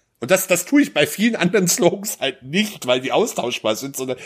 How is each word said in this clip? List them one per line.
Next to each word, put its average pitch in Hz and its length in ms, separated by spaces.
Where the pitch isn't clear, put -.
Und 120 120
das, 185 160
das - 180
tue 285 160
ich - 120
bei 151 140
vielen 220 280
anderen 185 320
Slogans 196 520
halt 131 240
nicht, 175 440
weil 127 140
die 131 100
austauschbar 120 640
sind, 135 220
sondern 127 280